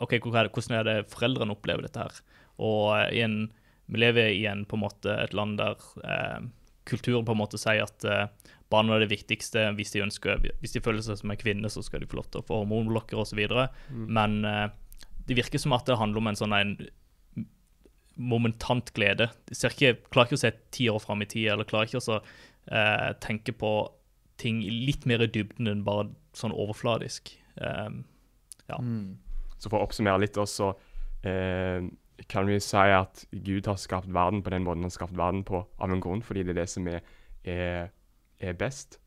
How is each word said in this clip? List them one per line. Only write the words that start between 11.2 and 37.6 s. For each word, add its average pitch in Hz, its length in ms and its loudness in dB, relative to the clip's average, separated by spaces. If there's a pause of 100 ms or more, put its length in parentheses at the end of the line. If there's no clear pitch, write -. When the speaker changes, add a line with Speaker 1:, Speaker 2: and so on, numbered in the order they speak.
Speaker 1:
en 104 60 -4
kvinne, 107 320 -2
så - 140 -8
skal - 180 -6
de - 80 -8
få 64 80 -6
lov - 120 -8
til - 120 -6
å - 40 -10
få - 180 -2
hormonblokker 110 540 -2
og 107 120 0
så 107 80 -6
videre. 110 320 2 (240)
Speaker 2:
Mm. 113 140 -8 (100)
Speaker 1:
Men, 107 280 2
eh, 104 220 0 (600)
det 123 80 2
virker 131 240 0
som 143 120 2
at 120 120 2
det 123 120 4
handler 107 200 2
om 113 100 0
en 101 140 -2
sånn 107 160 0
en 101 180 2 (1400)
momentant 120 720 2
glede. 104 360 4 (200)
Jeg - 100 -10
ser 120 160 2
ikke, 127 180 6 (180)
klarer 123 180 8
ikke 143 100 0
å - 20 -4
se 113 100 4 (240)
ti 120 160 2
år 107 100 2
fram 104 220 -2
i 101 60 -8
tid, 110 240 -2
eller 104 160 -2
klarer 110 180 2
ikke 127 140 -4
å - 20 -8
så, 110 140 0 (500)
eh, 107 540 2
tenke 110 340 -6
på 107 160 -2 (680)
ting 113 220 -2
litt 117 440 -2
mer 117 160 4
i 113 60 4
dybden 107 400 -2
enn 104 160 0
bare 104 260 0 (240)
sånn 107 200 -4
overfladisk. - 800 -4 (280)
Ehm, 113 440 -6 (680)
ja. 143 80 -8
Speaker 3:
Mm. 113 400 -6 (420)
Speaker 2:
Så 101 100 -10
for 104 100 0
å 101 80 0
oppsummere 98 340 2
litt 101 120 0
da, 104 120 0
så, 98 300 -2 (480)
eh, 92 580 0 (460)
kan 98 180 0
vi 101 140 4
si - 180 0
at 95 480 6 (180)
Gud 98 220 0
har 104 100 0
skapt 92 320 -4
verden 90 360 2
på 98 80 -4
den 92 120 0
måten 87 200 -2
han 90 80 -2
har - 60 -10
skapt 90 180 -8
verden 90 280 0
på 90 220 -4 (140)
av 95 120 -2
en 92 100 0
grunn, 92 200 -2
fordi 98 220 -4
det 90 140 -4
er 85 40 0
det 87 80 -4
som 92 180 -6
er, 85 140 -4 (440)
er, 87 440 -4 (520)